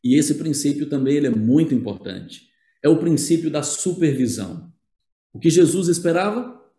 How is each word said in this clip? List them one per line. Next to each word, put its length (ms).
E 160
esse 160
princípio 540
também 280
ele 120
é 20
muito 440
importante. 760
É 60
o 100
princípio 520
da 120
supervisão. 1080
O 60
que 100
Jesus 400
esperava? 720